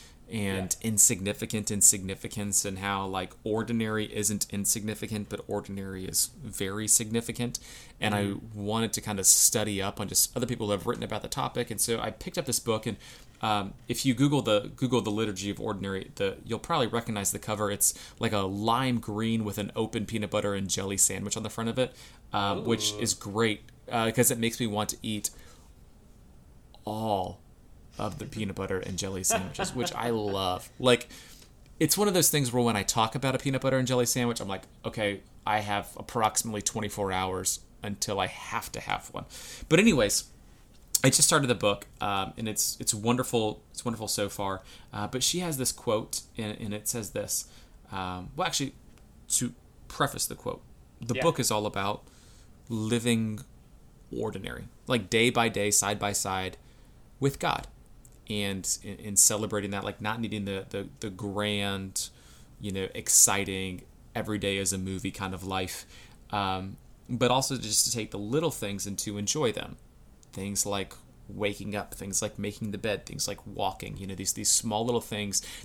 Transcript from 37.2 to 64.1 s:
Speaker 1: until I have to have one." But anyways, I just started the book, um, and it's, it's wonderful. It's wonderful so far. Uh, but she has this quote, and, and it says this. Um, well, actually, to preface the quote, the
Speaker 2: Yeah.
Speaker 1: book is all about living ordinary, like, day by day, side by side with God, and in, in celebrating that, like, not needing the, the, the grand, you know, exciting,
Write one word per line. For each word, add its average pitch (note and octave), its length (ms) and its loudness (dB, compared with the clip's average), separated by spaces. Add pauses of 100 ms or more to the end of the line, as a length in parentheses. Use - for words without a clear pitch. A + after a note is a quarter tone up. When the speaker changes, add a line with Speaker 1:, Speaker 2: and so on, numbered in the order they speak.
Speaker 1:
until G2+ 360 -2
I F#2+ 80 2
have - 460 -6
to - 60 -8
have - 340 -4
one." - 120 -10 (440)
But E3 100 8
anyways, D#3 460 6 (760)
I C3+ 60 8
just - 140 6
started C#3+ 240 6
the A#2+ 80 4
book, G2+ 320 2 (120)
um, G2 380 0
and A2+ 100 -4
it's, - 320 0
it's - 140 0
wonderful. A2+ 680 2 (100)
It's - 120 -12
wonderful A2 240 -4
so G2+ 220 0
far. G2 320 -4 (320)
Uh, G#2+ 140 -4
but B2 160 -2
she F3 160 2
has E3 180 -2
this B2+ 140 0
quote, - 500 -2 (160)
and, G#2+ 220 -4
and G#2 140 -6
it G#2 140 -6
says G#2+ 240 -4
this. - 340 -4 (460)
Um, F#2 440 -6
well, F3+ 120 0
actually, C3+ 260 -2 (560)
to - 240 0 (340)
preface - 400 -2
the - 80 -10
quote, - 260 -6 (400)
the B2 140 -2
Speaker 2:
Yeah. C3 80 2
Speaker 1:
book E3 160 4
is - 100 2
all G#2+ 160 2
about G2+ 380 -2 (680)
living A2+ 680 0 (760)
ordinary, A2 500 -6 (220)
like, A2+ 220 0
day A#2 220 6
by A2+ 180 4
day, G#2 220 0
side G2+ 260 2
by G2+ 160 -2
side F#2+ 440 -2 (600)
with C#3 200 2
God, - 280 -2 (640)
and G2 540 -2
in, G2 140 -10
in G#2 200 -8
celebrating G#2 540 4
that, G2+ 120 -2
like, G2+ 180 -6
not A2 200 -4
needing G#2 240 -4
the, G2 240 -4
the, G2+ 180 -6 (120)
the A2+ 100 -8
grand, G2+ 1000 -2 (500)
you G2+ 120 -6
know, F#2+ 220 -2
exciting, F#2+ 880 4 (320)